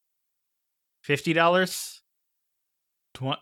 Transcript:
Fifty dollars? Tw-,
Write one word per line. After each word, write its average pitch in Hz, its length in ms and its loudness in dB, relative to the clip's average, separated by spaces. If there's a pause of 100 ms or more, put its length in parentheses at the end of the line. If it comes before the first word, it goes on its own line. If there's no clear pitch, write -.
(1040)
Fifty 147 300 0
dollars? 175 680 0 (1120)
Tw-, 135 260 -6